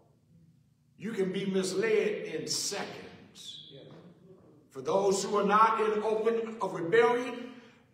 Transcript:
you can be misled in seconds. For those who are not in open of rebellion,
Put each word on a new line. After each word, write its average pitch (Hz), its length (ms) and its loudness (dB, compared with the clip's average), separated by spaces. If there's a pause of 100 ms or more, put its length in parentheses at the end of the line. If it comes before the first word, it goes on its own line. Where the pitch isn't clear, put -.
(1000)
you 214 140 -8
can 185 180 0
be 190 140 -4
misled 196 800 0
in 156 220 -6
seconds. - 1300 -10 (960)
For 135 100 -12
those 190 440 2
who 214 120 -2
are 196 80 2
not 220 360 6
in 214 220 0
open 226 600 -2
of 185 100 -4
rebellion, 226 760 2 (440)